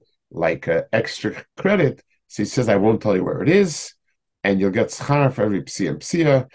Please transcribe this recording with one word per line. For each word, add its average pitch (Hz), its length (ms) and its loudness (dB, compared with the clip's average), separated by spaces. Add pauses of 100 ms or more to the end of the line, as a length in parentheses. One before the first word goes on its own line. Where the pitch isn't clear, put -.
(320)
like, 82 380 -2
uh, 98 140 0 (100)
extra - 500 -4 (140)
credit. 190 440 0 (260)
So - 140 -8
he 104 60 -2
says, 123 200 -2
"I 104 80 4
won't 104 260 2
tell 104 140 0
you 90 80 0
where - 200 -4
it 107 40 -2
is, 180 460 2 (500)
and 98 160 2
you'll 98 120 2
get 107 160 0
schar 143 440 0
for 107 120 -2
every 104 180 0
psia 90 300 -4
and - 80 -8
psia, 147 560 2